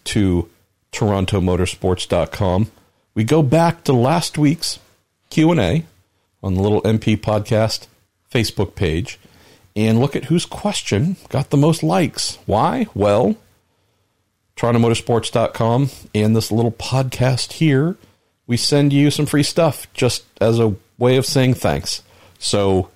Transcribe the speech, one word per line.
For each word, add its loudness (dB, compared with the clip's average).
to 0
Toronto 0
Motorsports -2
dot -2
com, -2
we -2
go 2
back 0
to -2
last 0
week's -2
Q 2
and 2
A 0
on -4
the 0
Little 2
M 2
P 0
Podcast -2
Facebook -2
page -4
and 2
look 0
at -6
whose 0
question -4
got -4
the 0
most 2
likes. -2
Why? 0
Well, 2
Toronto 0
Motorsports 0
dot 0
com 0
and 2
this 0
little 0
podcast -2
here, 0
we -2
send 2
you 4
some -2
free 0
stuff -2
just -2
as 2
a 2
way 2
of 0
saying 2
thanks. -4
So, 0